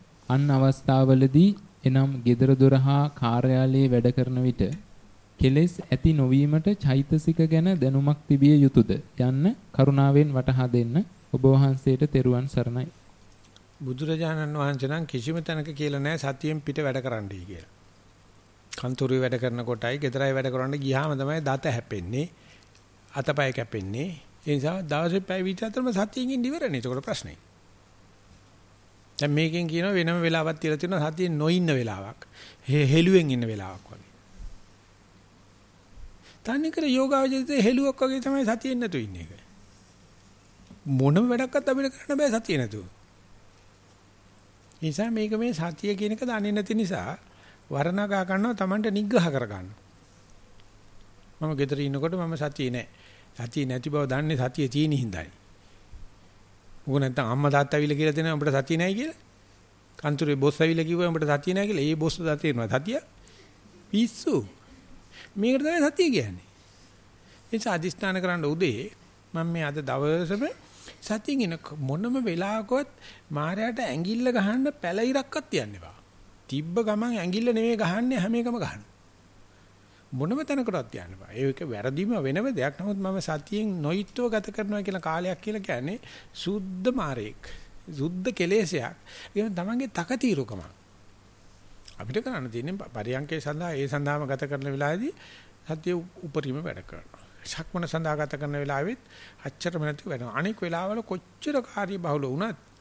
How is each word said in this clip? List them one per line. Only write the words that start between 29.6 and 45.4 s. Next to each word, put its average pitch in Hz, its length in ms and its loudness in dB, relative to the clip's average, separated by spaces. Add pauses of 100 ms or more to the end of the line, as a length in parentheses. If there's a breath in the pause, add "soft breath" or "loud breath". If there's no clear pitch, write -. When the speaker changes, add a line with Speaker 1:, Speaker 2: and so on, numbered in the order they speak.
Speaker 2:
කියනවා 170 280 0
වෙනම 170 260 2
වෙලාවක් 160 380 0
තියලා 156 200 -2
තියෙනවා 165 320 -2
සතියෙන් 165 280 -2
නොඉන්න 165 320 2
වෙලාවක්. 113 560 -4 (340 loud breath)
හේ-, 143 260 2
හෙළුවෙන් 165 440 6
ඉන්න 120 160 0
වෙලාවක් 98 400 -8
වගේ. 92 240 -20 (2250 loud breath)
තනිකර 311 480 -2
යෝගාවචරිතේ 269 760 2
හෙළුවක් 262 380 2
වගේ 262 200 0
තමයි 269 260 0
සතියෙන් 247 320 -2
නැතුව 170 240 -2
ඉන්න 98 160 -8
එක. 82 140 -12 (1500)
මොනම 143 440 4
වැඩක්වත් 254 420 0
අපිට 269 260 0
කරන්න - 240 -4
බෑ 294 140 2
සතිය 220 260 -2
නැතුව. 107 260 -4 (1900)
ඒ - 80 -20
නිසා 160 280 -2
මේක 214 240 -2
මේ 233 180 0